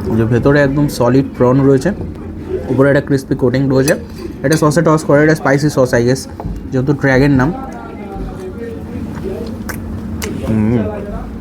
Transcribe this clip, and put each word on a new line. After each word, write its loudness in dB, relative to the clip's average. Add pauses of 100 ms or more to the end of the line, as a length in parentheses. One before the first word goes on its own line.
(160)
যে 4
ভেতরে 4
একদম 2
সলিড 2 (120)
প্রন 4
রয়েছে, 4 (760)
উপরে 4
একটা 4
ক্রিসপি -2
কোটিং 0
রয়েছে, 2 (480)
এটা 2
সসে 2
টস 2
করে, 4
এটা 4
স্পাইসি 0
সস, 2
I 4
guess, -2 (440)
যেহেতু 0
ড্রাগন 4
নাম। 2 (3000)
হুম। 2 (640)